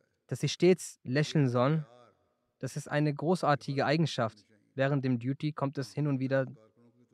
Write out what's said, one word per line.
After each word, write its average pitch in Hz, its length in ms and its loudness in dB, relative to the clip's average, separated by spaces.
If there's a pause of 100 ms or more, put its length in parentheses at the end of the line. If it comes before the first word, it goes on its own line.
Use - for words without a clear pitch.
(260)
dass - 140 -6
sie 147 80 0
stets - 560 2
lächeln 143 440 2
sollen. 135 380 2 (720)
Das - 180 -10
ist 147 120 -12
eine 151 260 2
großartige 143 720 0
Eigenschaft. 135 580 0 (300)
Während 135 300 0
dem 127 140 0
Duty 139 340 -4
kommt 139 260 -4
es 131 140 -6
hin 147 140 -2
und 139 120 0
wieder 131 280 0 (680)